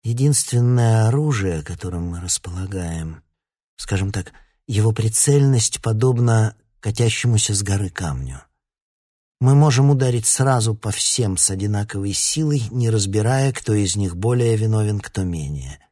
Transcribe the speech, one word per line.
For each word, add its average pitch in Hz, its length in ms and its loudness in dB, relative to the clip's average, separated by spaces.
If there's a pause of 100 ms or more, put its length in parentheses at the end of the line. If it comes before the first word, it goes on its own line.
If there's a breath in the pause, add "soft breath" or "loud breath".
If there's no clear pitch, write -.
Единственное 120 1040 2
оружие, 110 560 0
которым 87 480 -8
мы 87 100 -8
располагаем, 87 1000 -8 (520)
скажем 98 360 -2
так, 95 200 -6 (340 soft breath)
его 107 280 2
прицельность 131 880 2
подобна 113 760 2 (240)
катящемуся 110 720 0
с 98 80 -2
горы 98 280 -2
камню. 65 520 -8 (1000)
Мы 131 140 4
можем 143 360 6
ударить 127 360 0
сразу 120 500 0
по 107 160 -8
всем 98 460 -2
с - 140 0
одинаковой 101 640 -4
силой, 147 580 -2
не 120 180 0
разбирая, 110 600 0
кто 113 220 -4
из 101 220 0
них 95 200 -2
более 117 400 0
виновен, 107 440 0
кто - 240 -6
менее. 73 560 -6 (120)